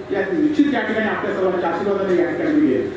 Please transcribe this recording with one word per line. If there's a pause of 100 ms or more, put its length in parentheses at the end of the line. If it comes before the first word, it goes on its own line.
(120)
यात
निश्चित
या
ठिकाणी
आपल्या
सर्वांच्या
आशीर्वादाने
या
ठिकाणी
मी
येईल.